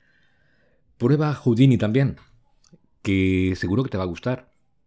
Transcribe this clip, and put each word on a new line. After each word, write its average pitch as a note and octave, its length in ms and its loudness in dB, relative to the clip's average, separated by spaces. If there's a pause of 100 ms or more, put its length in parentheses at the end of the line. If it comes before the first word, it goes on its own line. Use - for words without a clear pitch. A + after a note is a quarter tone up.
(960)
Prueba D3 380 0
Houdini B2 440 2
también, G#2+ 380 0 (840)
que F#2 540 0
seguro G#2 280 -2
que B2 60 -8
te G2+ 80 -6
va F#2 60 -4
a F2+ 40 -6
gustar. B2 420 -8 (360)